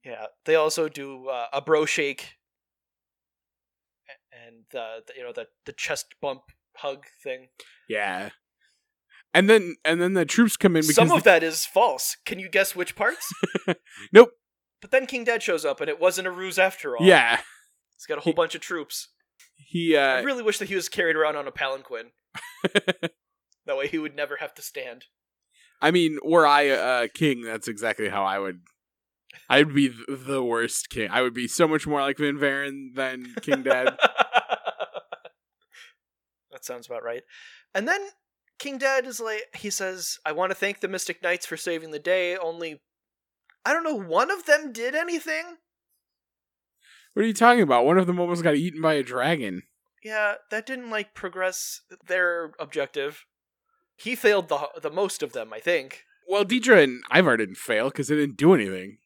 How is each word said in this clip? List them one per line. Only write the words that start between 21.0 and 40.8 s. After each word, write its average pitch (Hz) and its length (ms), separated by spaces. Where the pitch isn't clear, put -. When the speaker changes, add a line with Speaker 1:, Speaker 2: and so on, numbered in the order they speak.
Speaker 1:
around 156 200
on 139 100
a 127 60
palanquin. 131 580
Speaker 2:
<laughs> - 460
Speaker 1:
That 139 100
way 139 120
he 160 100
would 151 180
never 143 200
have 147 180
to - 80
stand. 123 420
Speaker 2:
I 147 100
mean, 160 320
were 160 220
I 143 160
a, 127 420
a 107 40
king, 135 340
that's 113 260
exactly 107 400
how 98 160
I 95 140
would, 92 240
I'd 143 260
be 139 160
th-, 117 180
the 135 340
worst 117 480
king. 110 200
I 117 120
would 123 120
be 123 120
so 165 220
much 156 180
more 147 140
like 139 180
Vin 147 200
Varen 139 560
than 127 480
King 135 200
Dad. 127 400
Speaker 1:
<laughs> 294 60
That 131 120
sounds 123 220
about 117 180
right. 120 180
And 202 120
then 381 140
King 277 200
Dad 269 280
is 233 140
like, 214 240
he 208 140
says, 185 560
"I 156 60
want 185 180
to 185 40
thank 202 260